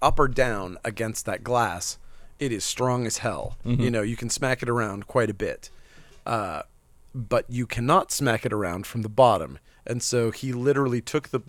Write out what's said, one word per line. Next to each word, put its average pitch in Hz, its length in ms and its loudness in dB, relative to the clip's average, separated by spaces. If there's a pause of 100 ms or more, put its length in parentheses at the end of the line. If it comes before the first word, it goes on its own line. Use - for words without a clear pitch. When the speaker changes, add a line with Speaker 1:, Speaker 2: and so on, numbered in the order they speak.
Speaker 1:
up 151 160 6
or 143 80 6
down 110 580 0
against 110 400 -4
that 110 180 -4
glass, 107 540 0 (420)
it 139 120 -2
is 101 120 -2
strong 127 440 0
as 107 120 -4
hell. 92 460 -4
Speaker 2:
Mm-hmm. 120 160 2
Speaker 1:
You 127 80 4
know, 117 140 0
you 113 120 -2
can 117 140 -6
smack 131 320 0
it 123 80 -2
around 107 380 -2
quite 113 240 2
a - 20 -4
bit. 92 380 -6 (560)
Uh, 98 340 -2 (540)
but 120 340 0
you 120 160 -2
cannot 131 460 2
smack 120 340 0
it 113 80 0
around 95 320 -2
from - 160 -6
the 107 80 -4
bottom. 98 480 6 (300)
And 120 160 -4
so 117 260 2
he 127 240 -6
literally 127 480 2
took - 280 -4
the, 123 200 -2